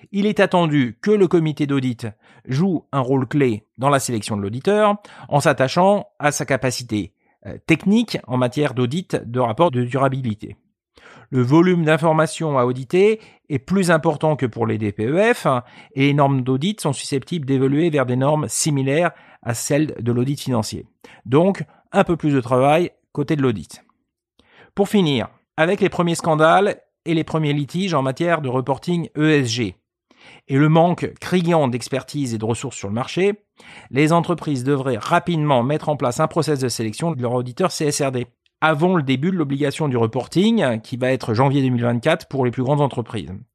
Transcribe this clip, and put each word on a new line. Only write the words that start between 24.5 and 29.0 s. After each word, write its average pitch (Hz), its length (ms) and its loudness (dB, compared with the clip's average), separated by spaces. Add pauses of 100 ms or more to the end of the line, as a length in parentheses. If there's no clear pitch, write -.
Pour 196 140 0
finir, 147 400 2 (260)
avec 175 240 2
les 190 80 2
premiers 170 280 0
scandales 165 680 2 (240)
et 165 80 -2
les 165 100 0
premiers 151 300 -2
litiges 165 400 -2
en 139 80 2
matière 160 400 -2
de 135 80 -4
reporting 139 580 -2 (100)